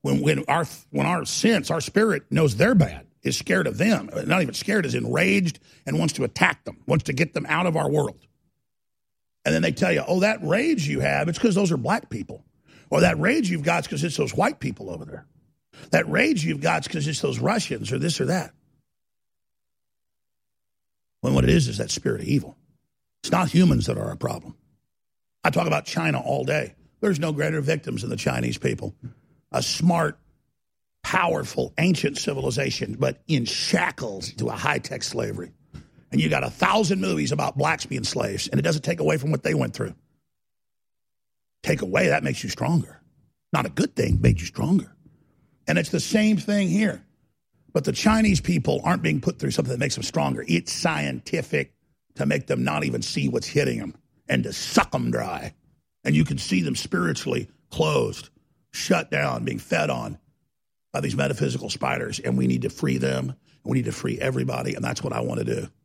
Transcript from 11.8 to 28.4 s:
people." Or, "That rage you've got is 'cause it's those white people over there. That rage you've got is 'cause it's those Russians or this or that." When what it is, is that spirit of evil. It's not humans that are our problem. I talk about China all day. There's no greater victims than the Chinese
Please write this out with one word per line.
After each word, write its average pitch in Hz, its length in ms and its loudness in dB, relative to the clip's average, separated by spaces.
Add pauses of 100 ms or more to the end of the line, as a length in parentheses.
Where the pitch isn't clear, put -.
people." - 340 -10 (460)
Or, 147 100 4
"That 170 180 4
rage 214 320 2
you've 160 120 -2
got 165 200 2
is - 60 -10
'cause 151 160 -2
it's 160 120 -2
those 139 180 0
white 220 260 2
people 110 300 -8
over 82 140 -10
there. - 220 -16 (640)
That 165 180 4
rage 185 360 2
you've 151 160 -2
got 160 220 2
is - 60 -10
'cause 147 200 -2
it's 147 120 -4
those 131 180 -2
Russians 123 540 -2
or 127 60 -2
this 156 220 -2
or 131 60 0
that." 170 260 -2 (2750)
When 135 140 0
what 131 100 4
it 127 60 4
is, 151 180 4
is 107 100 -6
that - 120 -4
spirit - 300 -2
of - 80 -6
evil. - 280 0 (680)
It's - 80 -6
not 180 200 2
humans 156 360 4
that - 100 -2
are - 120 -4
our - 80 -8
problem. - 400 -6 (880)
I - 60 4
talk 165 160 0
about 151 200 -2
China 156 340 -2
all 135 240 -2
day. 143 300 -2 (260)
There's 190 200 2
no 160 120 -2
greater 151 280 -2
victims 139 420 -4
than - 80 -8
the 110 60 -4
Chinese 120 420 -2